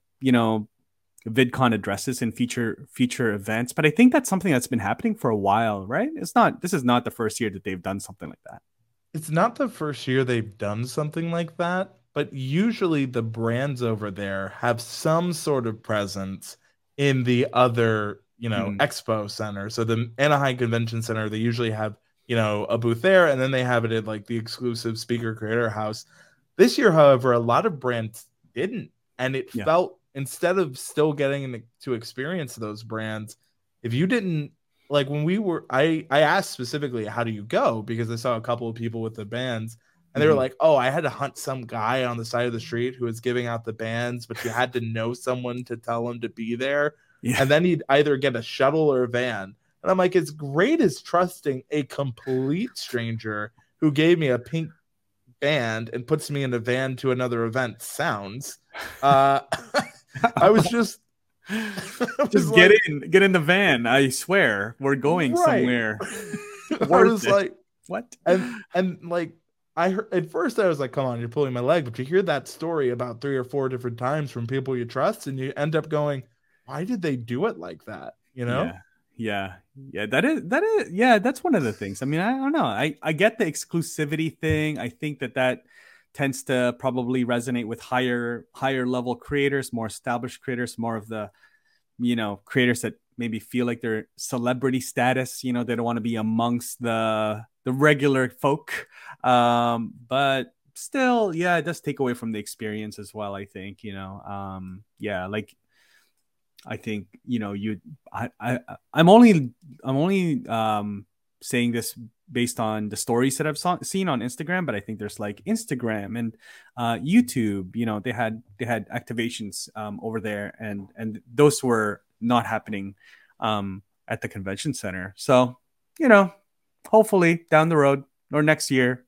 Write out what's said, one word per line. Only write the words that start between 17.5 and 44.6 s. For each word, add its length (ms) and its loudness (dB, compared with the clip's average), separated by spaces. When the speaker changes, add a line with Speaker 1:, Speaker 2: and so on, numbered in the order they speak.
Speaker 2:
other, 640 2
you 100 -6
know, 180 0
Speaker 1:
Mm-hmm. 140 -2
Speaker 2:
expo 500 -2
center. 400 -8
So 140 -2
the 340 -2
Anaheim 400 2
Convention 420 -2
Center, 300 -4
they 80 -6
usually 320 0
have, 260 -4
you 100 0
know, 300 0
a 100 0
booth 240 0
there, 280 6
and 120 2
then 100 0
they 140 0
have 220 2
it 60 -2
at, 120 0
like, 220 -8
the 100 -4
exclusive 640 -4
speaker 360 -4
creator 360 0
house. 340 -6
This 200 6
year, 160 6
however, 400 8
a 60 6
lot 260 4
of 160 -4
brands 460 -4
didn't, 360 -6
and 160 -2
it 200 -6
Speaker 1:
Yeah. 100 -4
Speaker 2:
felt, 340 2
instead 440 -2
of 200 -2
still 360 0
getting 280 -2
in 200 -10
to 120 -2
experience 600 -6
those 280 -8
brands, 560 -8
if 120 -2
you 120 2
didn't, 460 -2
like, 180 2
when 160 -2
we 140 0
were, 320 -4
I, 400 2
I 100 4
asked 300 0
specifically, 560 -6
"How 180 -4
do 60 -4
you 140 -8
go?" 360 0
Because 300 -4
I 60 -6
saw 200 -2
a 60 -6
couple 260 -4
of 60 -8
people 260 -6
with 140 -8
the 100 -10
bands, 540 -8
and 80 -2
they 60 6
were 60 8
Speaker 1:
Mm-hmm. 60 4
Speaker 2:
like, 200 -2
"Oh, 160 6
I 160 4
had 140 0
to 40 0
hunt 300 -6
some 220 -6
guy 440 -2
on 120 -2
the 80 -6
side 220 -2
of 60 -2
the 60 -4
street 380 -4
who 80 -6
was 160 -4
giving 260 0
out 180 -6
the 80 -8
bands, 540 -4
but 160 -10
you 80 -2
had 220 0